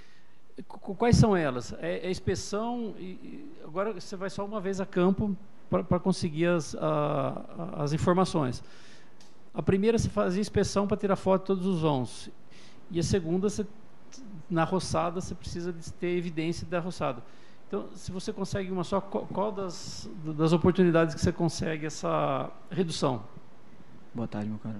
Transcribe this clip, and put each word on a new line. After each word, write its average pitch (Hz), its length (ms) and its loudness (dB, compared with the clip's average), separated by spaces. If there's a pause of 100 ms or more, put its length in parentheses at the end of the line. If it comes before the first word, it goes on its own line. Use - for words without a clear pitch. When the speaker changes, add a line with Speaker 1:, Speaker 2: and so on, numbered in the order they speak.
(680)
Speaker 1:
qu-, - 280 -8
quais 233 200 6
são 214 200 8
elas? 131 440 2
É, 180 280 -2
é 185 40 0
inspeção 214 880 -2
e, - 60 -10
e - 480 -10 (120)
agora 190 300 -2
você 180 240 -10
vai 190 120 -4
só 196 140 -6
uma 208 160 -4
vez 190 220 -2
a 190 40 0
campo 190 520 2 (320)
pra, 190 140 2
pra 180 160 4
conseguir 170 480 2
as, 175 280 2
a, 147 680 0 (320)
a, 151 60 0
as 147 100 0
informações. 165 680 4 (920)
A - 80 -4
primeira, 196 360 6
você 190 120 4
fazia 196 320 2
inspeção 202 460 2
pra 202 100 2
tirar 196 180 4
foto 190 260 4
de - 60 -8
todos 185 180 0
os 185 160 2
vãos. 139 480 2 (640)
E 170 80 0
a 165 40 2
segunda, 180 440 2
você, 202 200 -2 (840)
na 165 140 4
roçada, 170 580 2
você 175 140 -4
precisa 175 360 -4
de 165 220 -8
ter 175 240 0
evidência 165 480 -2
da 175 140 0
roçada. 156 420 -2 (460)
Então, - 260 -4
se 196 180 -8
você 185 220 -4
consegue 196 380 -4
uma 185 120 0
só, 196 160 0
qual, 196 280 -4
qual 208 240 0
das, - 580 -8 (260)
das 156 180 6
oportunidades 170 600 6
que 151 80 -4
você 180 100 4
consegue 160 540 -2
essa 151 640 0 (220)
redução? 147 500 0 (880)
Speaker 2:
Boa 120 160 -4
tarde, 104 220 -4
meu 107 80 -4
caro. 110 220 -6